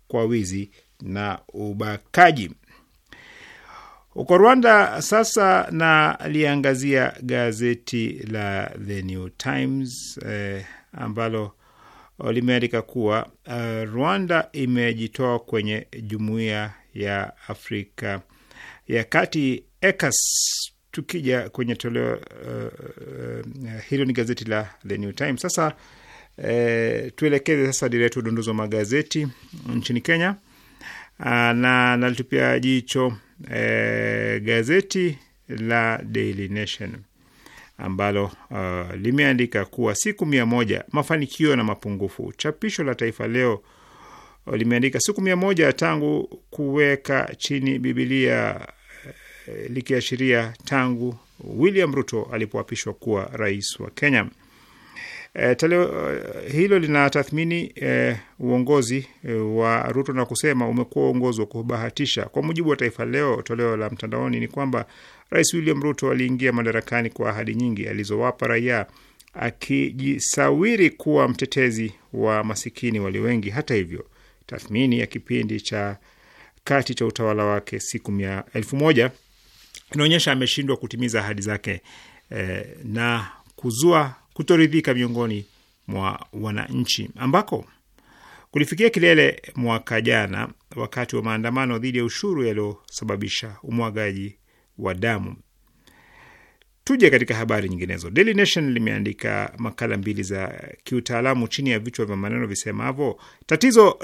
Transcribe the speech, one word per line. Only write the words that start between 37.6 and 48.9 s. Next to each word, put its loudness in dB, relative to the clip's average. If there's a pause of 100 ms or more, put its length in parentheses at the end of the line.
ambalo, -2 (260)
uh, -6
limeandika 2
kuwa -2
siku -2
mia 2
moja, 2
mafanikio 2
na 2
mapungufu. -4
Chapisho -4
la -2
Taifa -4
Leo, 2 (840)
uh, -4
limeandika 2
siku 0
mia 2
moja 4
tangu -2 (100)
kuweka 0
chini -2
Biblia, 0 (800)